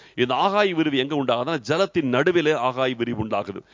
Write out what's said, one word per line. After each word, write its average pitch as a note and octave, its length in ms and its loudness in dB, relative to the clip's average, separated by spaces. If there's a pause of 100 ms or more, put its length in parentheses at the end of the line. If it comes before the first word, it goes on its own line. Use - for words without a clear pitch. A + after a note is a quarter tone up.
(140)
இந்த B2 200 0
ஆகாய G3 400 2
விரிவு D3+ 220 0
எங்க C#3 280 0
உண்டாகுதுன்னா, B2+ 340 0
ஜலத்தின் D3+ 500 0
நடுவிலே D3+ 440 2
ஆகாய C3 420 0
விரிவு A2+ 320 -4
உண்டாகுது. G2+ 340 -4 (140)